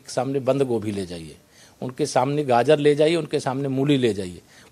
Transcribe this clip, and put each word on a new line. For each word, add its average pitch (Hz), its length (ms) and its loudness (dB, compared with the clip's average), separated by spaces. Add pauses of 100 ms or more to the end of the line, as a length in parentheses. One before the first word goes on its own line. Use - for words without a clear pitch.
सामने 135 320 -4
बंद 135 240 0
गोभी 113 300 -2
ले 98 140 -6
जाइए, 82 300 -14 (460)
उनके 127 240 -4
सामने 143 380 0
गाजर 127 340 4
ले 147 160 4
जाइए, 151 220 2
उनके 156 240 -4
सामने 135 280 -4
मूली 135 280 2
ले 120 180 2
जाइए, 90 260 -10 (320)